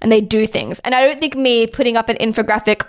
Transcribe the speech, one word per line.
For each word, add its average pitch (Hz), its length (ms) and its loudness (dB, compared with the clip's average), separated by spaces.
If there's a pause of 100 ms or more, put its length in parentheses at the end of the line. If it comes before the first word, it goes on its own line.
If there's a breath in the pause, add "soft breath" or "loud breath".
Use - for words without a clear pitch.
and 220 100 2
they 220 100 6
do 214 260 0
things. 139 320 -6
And 247 140 -4
I 254 120 4
don't 285 140 2
think 285 160 -4
me 247 320 2
putting 233 300 -2
up 226 120 -2
an 226 80 0
infographic 214 720 -2